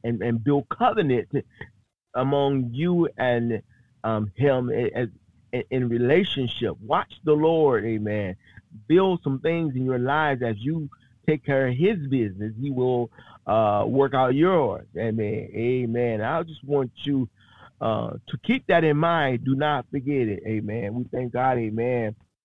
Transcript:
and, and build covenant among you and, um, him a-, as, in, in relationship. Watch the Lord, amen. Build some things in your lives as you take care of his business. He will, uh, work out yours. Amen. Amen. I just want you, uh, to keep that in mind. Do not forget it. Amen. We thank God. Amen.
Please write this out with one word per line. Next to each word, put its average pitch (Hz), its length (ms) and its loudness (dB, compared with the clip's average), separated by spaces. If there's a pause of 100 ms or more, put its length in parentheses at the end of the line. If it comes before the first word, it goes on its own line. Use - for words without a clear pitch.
and, 117 180 -4
and 117 220 -2
build 143 240 2
covenant 185 600 0 (840)
among 135 580 2
you 170 360 2 (100)
and, 117 440 0 (420)
um, 107 320 -2
him 127 340 2
a-, 117 240 -2
as, 120 140 -2 (440)
in, 123 180 -4
in 127 180 0
relationship. 120 920 0
Watch 139 320 -2 (120)
the 151 80 4
Lord, 151 520 4
amen. 104 520 -2 (520)
Build 180 360 4
some 135 160 -2
things 165 340 -2
in 127 100 -2
your 127 140 0
lives 139 440 0
as 113 160 -2
you 147 300 -4 (400)
take 151 160 2
care 135 240 2
of 123 80 -2
his 190 220 2 (100)
business. 107 520 -2
He 139 100 -4
will, 127 400 0 (360)
uh, 104 400 2
work 131 280 2
out 131 200 2
yours. 151 520 2 (100)
Amen. 110 580 -2
Amen. 120 680 0
I 147 220 -2
just 160 220 -16
want 135 260 0 (140)
you, 135 240 0 (520)
uh, 113 300 -2 (180)
to 139 160 -8
keep 254 240 0
that 170 160 4
in 151 120 4
mind. 147 480 0
Do 131 100 0
not 143 360 -2
forget 135 380 -2
it. 101 180 -6
Amen. 107 480 -4
We 123 180 -6
thank 123 200 -6
God. 127 260 2
Amen. 113 560 -2 (300)